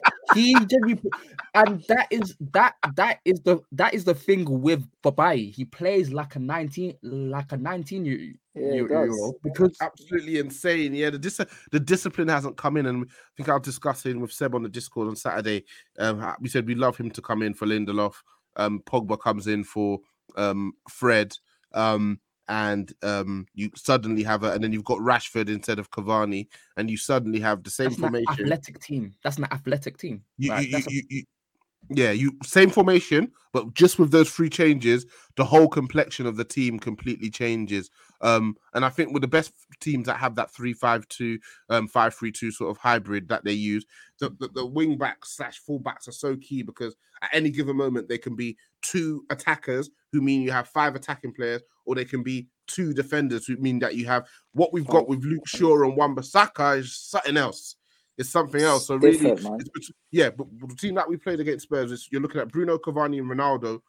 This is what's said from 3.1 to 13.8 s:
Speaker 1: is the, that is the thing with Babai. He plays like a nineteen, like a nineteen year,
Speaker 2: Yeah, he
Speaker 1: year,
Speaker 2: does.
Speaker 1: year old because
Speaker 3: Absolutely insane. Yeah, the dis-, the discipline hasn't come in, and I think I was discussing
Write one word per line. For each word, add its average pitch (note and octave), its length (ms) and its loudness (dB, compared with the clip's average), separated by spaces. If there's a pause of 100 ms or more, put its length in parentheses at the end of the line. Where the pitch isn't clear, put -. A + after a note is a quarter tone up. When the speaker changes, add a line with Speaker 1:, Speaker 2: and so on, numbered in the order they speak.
Speaker 1:
is F3 160 2
the, F3 180 4 (140)
that F3+ 200 2
is G3 120 -4
the F3 100 4
thing D3+ 460 2
with D3+ 260 2 (160)
Babai. C#3 500 2
He C3 120 -8
plays F3+ 460 0
like C#3+ 240 -8
a C#3 40 -6
nineteen, D#3 640 -6
like C3+ 480 -6
a C#3 60 -6
nineteen F3 480 -8
year, C3 120 -2 (380)
Speaker 2:
Yeah, C#3 140 -4
he C#3 60 0
Speaker 1:
year, B2 120 -2
Speaker 2:
does. - 20 -8 (180)
Speaker 1:
year A2+ 40 -2 (120)
old B2+ 200 -4
because F3 380 -2
Speaker 3:
Absolutely D#3+ 580 -4
insane. D3 560 -2
Yeah, D3+ 140 0
the C#3+ 100 -6
dis-, F#3+ 220 -6 (300)
the D3+ 80 2
discipline E3 500 0
hasn't C#3+ 280 -2
come D3+ 200 0
in, C#3+ 80 2
and B2 200 -2
I B2+ 40 -16 (280)
think C#3+ 120 -4
I C#3+ 40 4
was C3+ 100 2
discussing C3 580 -4